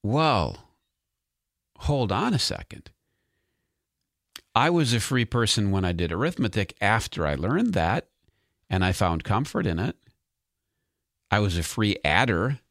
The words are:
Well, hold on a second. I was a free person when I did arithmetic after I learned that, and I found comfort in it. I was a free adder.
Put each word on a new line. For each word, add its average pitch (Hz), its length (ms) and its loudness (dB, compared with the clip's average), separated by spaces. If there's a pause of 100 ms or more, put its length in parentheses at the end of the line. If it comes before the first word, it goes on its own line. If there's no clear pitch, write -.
Well, 110 640 0 (1080)
hold 127 340 0
on 214 200 0
a 147 60 0
second. - 520 -6 (1600)
I 135 160 4
was 151 240 2
a 113 60 2
free 123 240 0
person 107 480 0
when 98 120 0
I 87 60 0
did 85 220 -2
arithmetic 110 680 -2
after 101 460 0
I 73 80 0
learned 113 400 0
that, 90 320 0 (640)
and 95 140 2
I 92 80 2
found 85 320 0
comfort 143 420 -2
in 85 140 -2
it. 113 160 -4 (1300)
I 107 120 2
was 92 180 2
a 82 60 -2
free 107 400 0
adder. 104 560 2 (100)